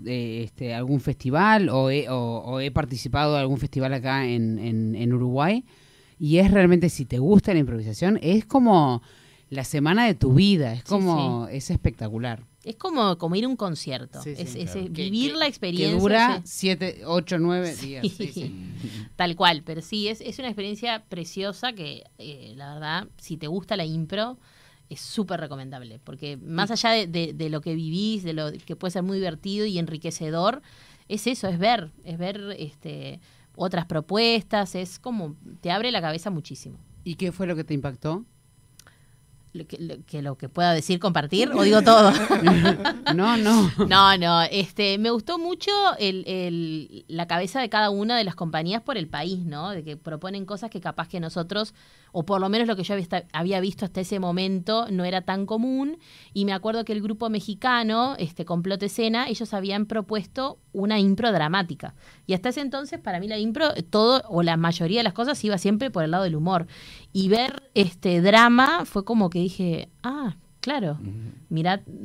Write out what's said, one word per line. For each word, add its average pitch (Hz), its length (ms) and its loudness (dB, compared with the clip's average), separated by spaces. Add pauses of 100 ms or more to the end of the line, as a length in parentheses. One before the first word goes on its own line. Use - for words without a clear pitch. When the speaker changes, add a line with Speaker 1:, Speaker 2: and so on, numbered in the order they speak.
Speaker 1:
eh, 117 380 -4
este, 117 300 -8
a 117 40 -6
algún 131 220 0
festival 165 720 2
o 131 200 2
he, 135 180 0
o, 131 60 -4
o 120 460 -4
he 139 100 -4
participado 139 640 0
de 143 60 2
algún 135 180 0
festival 131 360 -2
acá 135 340 -2
en, 113 320 0
en, 110 340 -2
en 120 180 0
Uruguay, 135 520 0 (560)
y 151 180 2
es 190 140 8
realmente, 180 360 8
si 143 160 -4
te 123 140 -4
gusta 196 340 6
la 165 60 4
improvisación, 120 640 0
es 202 220 2
como 175 580 4 (480)
la 135 140 -6
semana 160 400 2
de 208 100 4
tu 131 200 2
vida, 156 400 4
es 120 60 -6
Speaker 2:
Sí, - 80 -14
Speaker 1:
como, 151 600 0
Speaker 2:
sí. 127 80 -10
Speaker 1:
es - 140 -6
espectacular. 117 720 -2 (220)
Speaker 2:
Es - 120 -10
como, 233 400 0
como 175 180 -4
ir 220 120 0
a - 20 -2
un 262 80 -2
concierto, 139 640 -8
Speaker 1:
Sí, 143 160 -10
sí. - 60 -10
Speaker 2:
es, 123 140 -10
es, 175 160 -8
Speaker 1:
Claro. 190 80 -6
Speaker 2:
es 180 120 -8
Speaker 1:
Que, 156 120 -8
Speaker 2:
vivir 233 280 -2
Speaker 1:
que, 311 60 -6
Speaker 2:
la 311 80 0
Speaker 1:
que - 20 0
Speaker 2:
experiencia, 175 500 -2
Speaker 1:
dura 220 380 4
Speaker 2:
sí. 175 80 -8
Speaker 1:
siete, 185 640 -4
ocho, 175 320 0
nueve 175 380 0
días. 135 260 -10
Sí, 196 80 0
Speaker 2:
Sí. 196 240 -8
Speaker 1:
sí. 127 200 -10 (300)
Speaker 2:
<laughs> 107 320 -12
Tal 175 200 -2
cual, 170 280 2
pero 160 160 -10
sí, 208 280 -6
es, 220 120 -8
es - 180 -12
una 254 100 -8
experiencia 214 600 -8
preciosa 196 640 -8
que, 151 320 -12 (140)
eh, 123 380 -18
la 143 180 -14
verdad, 156 420 -6
si - 220 -12
te 156 80 -12
gusta 190 320 -6
la 165 80 -4
impro, 190 500 -6 (540)
es 151 100 -16
súper 180 400 -6
recomendable, 131 640 -14
porque 143 320 -12
más 170 320 -4
Speaker 1:
Y 226 60 -6
Speaker 2:
allá 233 160 0
de, 220 160 2
de, 165 260 -4
de 156 160 -6
lo 151 140 -4
que 165 120 -4
vivís, 185 500 -4
de 160 100 -6
lo 151 180 -6
que - 240 -12
puede 185 140 -8
ser 180 120 -4
muy 190 140 -4
divertido 190 480 -4
y 196 140 -2
enriquecedor, 165 840 -2 (480)
es 214 180 -6
eso, 240 220 -2
es 175 100 -2
ver, 196 320 2 (140)
es 165 140 -10
ver, 202 400 -8
este, 147 600 -12 (380)
otras 170 300 -2
propuestas, 208 880 0
es 180 240 -10
como, 190 380 -8 (260)
te 170 80 -4
abre 220 200 -2
la 202 120 -2
cabeza 165 260 -4
muchísimo. 143 480 -8 (260)
Speaker 1:
¿Y 165 120 -8
qué 175 180 -4
fue 185 140 -4
lo 175 100 -2
que 156 80 -6
te 156 80 -8
impactó? 147 540 -4 (1300)
Speaker 2:
Lo 160 120 -14
que, - 120 -14
lo, 165 260 -10
que 151 160 -10
lo 139 160 -6
que 135 140 -12
pueda 175 240 2
decir, 170 260 0
compartir, 170 540 2
o 196 80 4
digo 208 200 8
todo. 220 340 10
Speaker 1:
<laughs> 214 60 0 (920)
No, 220 220 4
no. 214 320 6 (180)
Speaker 2:
No, 196 300 8
no, 170 240 4
este, 196 560 0
me 220 120 0
gustó 240 280 -2
mucho 349 320 -4 (280)
el, 190 280 -2
el, 170 800 -6
la 170 180 -6
cabeza 175 320 -2
de 247 120 -2
cada 214 180 2
una 208 300 0
de 220 60 2
las 175 100 -4
compañías 165 480 -4
por 240 160 -6
el 160 100 -6
país, 175 380 -6
¿no? 156 240 -8
De 175 120 -8
que 151 140 -12
proponen 185 480 -10
cosas 208 260 -10
que 175 120 -12
capaz 165 260 -8
que 180 120 -8
nosotros, 175 520 -6 (400)
o 165 140 -4
por 196 160 0
lo 190 80 0
menos 226 180 2
lo 214 80 0
que 185 80 -4
yo 202 80 -4
había 196 100 -2
esta-, 175 300 -4
había 180 280 -2
visto 196 260 -4
hasta 185 160 -6
ese 190 180 -4
momento, 190 720 -2
no 180 160 0
era 185 160 -2
tan 196 240 -4
común. 262 500 -2 (380)
Y 196 100 0
me 196 80 0
acuerdo 214 320 -4
que 220 80 -6
el 208 80 -2
grupo 220 300 -4
mexicano, 226 880 0
este, 165 260 -6
Complot 185 380 -2
Escena, 226 460 -2
ellos 220 260 -6
habían 196 320 -2
propuesto 214 720 -6 (160)
una 202 240 0
impro 196 340 4
dramática. 165 640 -2 (320)
Y 190 80 0
hasta 190 160 -2
ese 294 100 -4
entonces, 277 400 -8
para 185 200 -6
mí 196 80 -6
la 214 100 -4
impro, 233 340 0 (160)
todo, 240 400 4
o 170 140 2
la 165 160 2
mayoría 170 420 2
de 233 40 2
las 185 100 -2
cosas, 247 280 -2
iba 208 140 0
siempre 214 340 0
por 165 140 0
el 156 60 0
lado 185 140 2
del 160 120 0
humor. 170 300 2 (480)
Y 190 160 2
ver 262 320 0 (120)
este 180 460 2
drama 240 640 8
fue 196 220 -4
como 214 240 2
que 175 80 -4
dije, 180 500 -2 (140)
"Ah, 254 340 -6 (240)
claro, 202 400 -2
Speaker 3:
Ujú. 101 100 -10 (380)
Speaker 2:
mirá 165 340 0 (220)